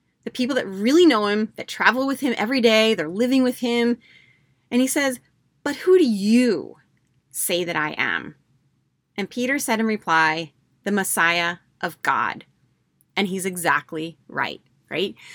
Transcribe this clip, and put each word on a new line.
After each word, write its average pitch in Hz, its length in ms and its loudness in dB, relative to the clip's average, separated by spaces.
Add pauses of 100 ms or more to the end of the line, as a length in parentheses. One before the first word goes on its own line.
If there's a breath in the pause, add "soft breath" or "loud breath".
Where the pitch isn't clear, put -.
(240)
the - 80 -10
people 254 240 -4
that - 120 -2
really 226 380 4
know 220 220 4
him, 208 280 -2
that - 120 -12
travel 226 380 0
with 269 140 -4
him 262 180 -2
every 247 240 -2
day, 220 320 4
they're 170 140 -2
living 247 360 0
with 254 160 -2
him. 240 380 0 (720 soft breath)
And 240 120 2
he 262 60 2
says, 269 320 -2 (440)
"But 285 140 -4
who 370 200 6
do 359 80 6
you 214 720 2 (540)
say 180 320 -4
that 170 120 -6
I 151 220 -2
am?" 113 380 -4 (840)
And 196 120 -6
Peter 254 300 -2
said 226 200 -2
in 226 60 0
reply, 165 680 0 (300)
"The 202 80 -4
Messiah 175 680 0 (240)
of 175 200 -8
God." 113 440 -2 (720)
And 196 120 -2
he's 185 180 -6
exactly 165 720 -4 (100)
right, 131 340 -8 (280)
right? 160 260 -4 (200 loud breath)